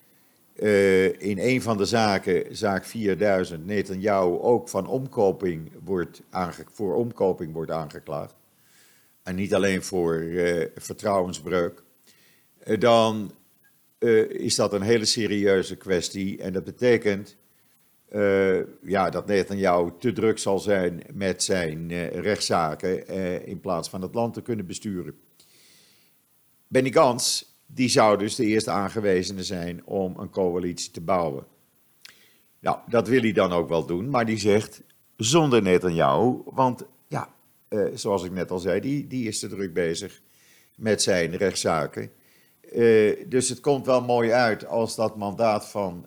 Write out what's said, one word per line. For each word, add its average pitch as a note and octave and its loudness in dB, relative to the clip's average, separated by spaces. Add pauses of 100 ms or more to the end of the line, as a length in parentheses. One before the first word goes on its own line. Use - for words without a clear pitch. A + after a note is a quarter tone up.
(540)
eh, G2 4
in G2 -2
een B2 2
van A2 0
de G2+ 2
zaken, G2 0
zaak G2 -2
vierduizend, F#2 -2
Netanyahu F#2+ 0
ook A#2 2
van F#2+ -4
omkoping F#2+ -2 (120)
wordt F2 -4
aange-, F2 -6
voor F#2+ -4
omkoping F#2 -2
wordt E2 -6
aangeklaagd, D#2 -8 (880)
en F#2 -8
niet F#2+ -2
alleen F#2+ 2
voor, E2+ -2
eh, E2+ 0
vertrouwensbreuk, F2+ -4 (760)
eh, G#2+ -2
dan, A2 4 (640)
eh, A2 4
is - -2
dat G#2 2
een G2+ 0
hele A2 2
serieuze G2+ 0
kwestie. F#2+ -4
En F#2 -6
dat F2+ -4
betekent, G#2 0 (720)
eh, G2 2 (220)
ja, F#2 0
dat E2+ -6
Netanyahu F#2 2
te A#2+ -2
druk G#2 0
zal G2 0
zijn F2+ 0 (100)
met G2 -2
zijn, E2 -2
eh, E2+ -4
rechtszaken, F2+ -2
eh, F#2 -6
in F2+ -10
plaats E2+ -4
van F#2+ -10
het F#2 -10
land A#2 -2
te A2 -10
kunnen G#2 -6
besturen. F2 -8 (1500)
Benny C3 2
Gantz C3 2 (300)
die B2+ 0
zou A2 6
dus G#2 -2
de B2+ -2
eerste G#2+ 0
aangewezene F#2+ -2
zijn F2 -8
om F#2 -4
een F#2+ -10
coalitie F2+ -2
te - -14
bouwen. E2 -2 (1120)
Nou, - -2 (100)
dat A2 0
wil B2+ 4
hij A2+ 0
dan F#2 2
ook F2 0
wel E2 0
doen, F2+ -4
maar A#2+ 0
die A2 -2
zegt, G#2 0 (340)
"Zonder B2 4
Netanyahu," F2+ 2
want B2+ -2 (240)
ja, B2 -8 (340)
eh, G#2 0 (100)
zoals G2 -2
ik F#2 -8
net F2 -4
al F#2 -4
zei, F2+ 0
die, C3+ -4
die B2 -6
is G#2+ -6
te A2+ -8
druk F#2+ -8
bezig E2+ -4 (560)
met A2 0
zijn F2 0
rechtszaken. F#2 -2 (500)
Eh, A2 4
dus B2 0
het B2 -6
komt C#3 0
wel B2+ 4
mooi A#2+ 2
uit A#2 2
als A2+ -2
dat A2 -2
mandaat G#2 0
van F2 -6